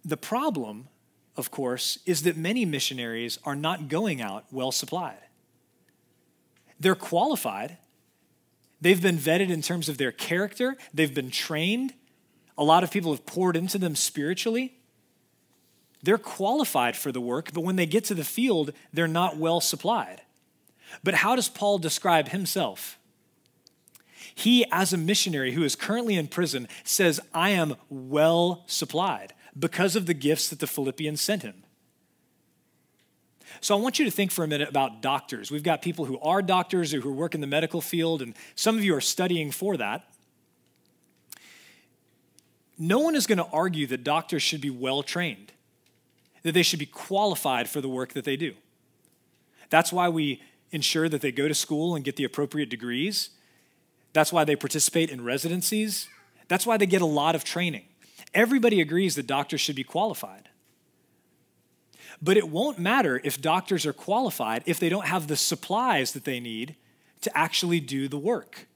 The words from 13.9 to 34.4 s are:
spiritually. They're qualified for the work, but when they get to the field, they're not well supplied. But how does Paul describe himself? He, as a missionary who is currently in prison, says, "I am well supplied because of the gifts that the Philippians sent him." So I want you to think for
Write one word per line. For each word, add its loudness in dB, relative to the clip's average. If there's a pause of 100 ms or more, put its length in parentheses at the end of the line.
spiritually. -2 (1300)
They're 4
qualified 0
for -6
the -4
work, -4
but -4
when 0
they 4
get 2
to -2
the -4
field, 0 (180)
they're 0
not 0
well 2
supplied. -2 (800)
But 0
how 4
does 0
Paul 0
describe 2
himself? -4 (1400)
He, 6
as 2
a 0
missionary 0
who 2
is 0
currently -2
in 0
prison, -2 (160)
says, 2 (120)
"I 2
am 0 (120)
well 2
supplied -4 (240)
because 0
of 0
the 0
gifts 0
that -12
the -4
Philippians -4
sent 0
him." -16 (2000)
So 2
I 2
want 0
you 4
to 2
think 0
for -2